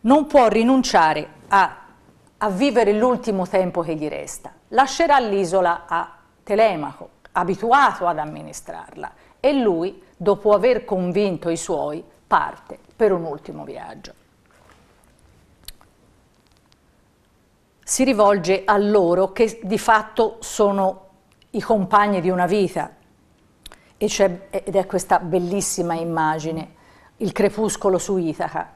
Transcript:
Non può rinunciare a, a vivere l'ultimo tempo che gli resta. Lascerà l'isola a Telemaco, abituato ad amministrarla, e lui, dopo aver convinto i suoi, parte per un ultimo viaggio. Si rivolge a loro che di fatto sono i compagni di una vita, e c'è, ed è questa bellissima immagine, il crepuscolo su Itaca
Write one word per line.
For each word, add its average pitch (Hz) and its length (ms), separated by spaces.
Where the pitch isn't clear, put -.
Non 285 260
può 254 200
rinunciare 208 800
a, 196 280
a 208 120
vivere 208 440
l'ultimo 214 520
tempo 180 360
che 165 140
gli 156 120
resta. - 460
Lascerà 277 500
l'isola 190 680
a 170 220
Telemaco, 196 680
abituato 202 760
ad 165 100
amministrarla, 156 920
e 269 120
lui, 202 480
dopo 202 380
aver 233 320
convinto 180 640
i 165 80
suoi, 151 440
parte - 540
per 214 160
un 170 140
ultimo 151 400
viaggio. - 480
Si - 200
rivolge 202 600
a 208 120
loro 190 540
che 220 320
di 202 140
fatto 220 640
sono 196 680
i 214 100
compagni 208 580
di 175 100
una 180 160
vita, 175 460
e 208 80
c'è, 190 420
ed 196 260
è 185 100
questa 185 340
bellissima 175 760
immagine, 160 800
il 202 140
crepuscolo 202 680
su 190 200
Itaca 165 580